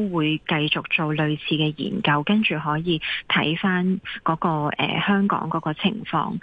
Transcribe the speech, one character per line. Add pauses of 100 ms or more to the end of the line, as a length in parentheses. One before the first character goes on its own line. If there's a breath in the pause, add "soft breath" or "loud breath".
會
繼
續 (100)
做
類
似
嘅
研
究，
跟
住
可
以 (280 loud breath)
睇
返 (240 loud breath)
嗰
個， (220)
誒，
香
港
嗰
個
情
況。